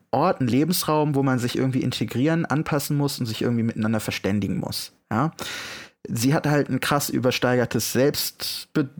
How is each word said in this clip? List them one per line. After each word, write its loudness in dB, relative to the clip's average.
Ort, 2
ein 2
Lebensraum, 2
wo 4
man 2
sich -2
irgendwie 0
integrieren, 0
anpassen 0
muss 0
und -2
sich -6
irgendwie 2
miteinander 0
verständigen -2
muss. -6
Ja? 0
Sie 2
hat 0
halt 2
ein -2
krass 0
übersteigertes 0
Selbstbe-, -2